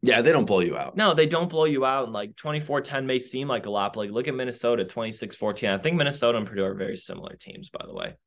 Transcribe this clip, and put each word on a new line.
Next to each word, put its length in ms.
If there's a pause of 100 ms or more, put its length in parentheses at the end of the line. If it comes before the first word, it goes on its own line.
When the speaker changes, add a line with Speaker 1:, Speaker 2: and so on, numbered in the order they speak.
Speaker 1:
Yeah, 200
they 120
don't 120
blow 140
you 180
out. 200
Speaker 2:
No, 160
they 120
don't 240
blow 140
you 220
out. 200
And, 80
like, 220
twenty-four 460
ten 240
may 140
seem 280
like 180
a 40
lot, 240
but, 80
like, 100
look 160
at 80
Minnesota, 500
twenty-six 500
fourteen. 360
I 60
think 200
Minnesota 400
and 100
Purdue 180
are 100
very 220
similar 380
teams, 340
by 160
the 80
way, 220 (120)